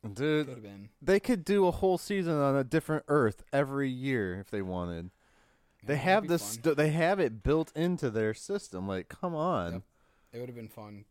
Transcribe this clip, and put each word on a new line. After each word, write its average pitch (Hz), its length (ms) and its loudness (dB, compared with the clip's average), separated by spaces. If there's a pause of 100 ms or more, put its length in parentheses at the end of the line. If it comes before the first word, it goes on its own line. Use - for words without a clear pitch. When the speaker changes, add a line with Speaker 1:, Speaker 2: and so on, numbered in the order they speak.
Speaker 1:
Dude, 143 440 -2
Speaker 2:
Coulda 127 140 -14
been. 101 280 -16 (120)
Speaker 1:
they 190 200 4
could 202 240 0
do 196 220 4
a 175 40 6
whole 185 280 2
season 185 360 -2
on 139 220 4
a 135 80 2
different 156 420 0
Earth 131 460 2
every 139 380 0
year 123 500 -2
if 98 100 -14
they 101 120 -2
wanted. 87 480 -4 (760)
They 135 100 -2
Speaker 2:
Yeah, 143 60 -2
Speaker 1:
have 185 220 4
Speaker 2:
that'd 180 80 -8
be 170 40 4
Speaker 1:
this 160 80 0
Speaker 2:
fun. - 100 -8 (100)
Speaker 1:
stu-, 156 120 4
they 151 160 4
have 170 300 2
it 113 240 0
built 151 320 2
into 160 340 0
their 107 240 0
system. 98 540 -6
Like, 92 200 -4
come 175 280 -8
on. 147 380 -2
Speaker 2:
Yep. 92 80 -8 (500)
It 117 80 -14
would 123 80 -8
have 120 80 -14
been 113 120 -14
fun. 104 420 -16